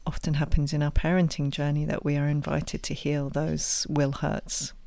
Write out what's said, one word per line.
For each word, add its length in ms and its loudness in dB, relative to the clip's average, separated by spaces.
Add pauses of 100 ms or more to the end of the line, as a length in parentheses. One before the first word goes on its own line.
often 280 0
happens 360 0
in 100 0
our 80 2
parenting 600 2
journey, 340 0
that 220 -2
we 100 2
are 140 2
invited 540 -2
to 100 -4
heal 360 -2
those 600 0
will 240 2
hurts, 580 -2 (160)